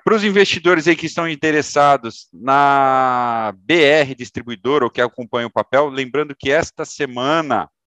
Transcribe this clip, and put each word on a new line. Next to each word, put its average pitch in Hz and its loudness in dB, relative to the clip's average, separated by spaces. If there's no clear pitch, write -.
pros 208 2
investidores 180 2
aí 165 4
que 160 -8
estão 165 -6
interessados 143 0
na 131 0
B 151 0
R 143 4
Distribuidora, 120 -4
ou 113 -2
que 123 -2
acompanham 120 -4
o - -14
papel, 139 0
lembrando 135 -6
que 139 -6
esta 156 -2
semana, 131 -4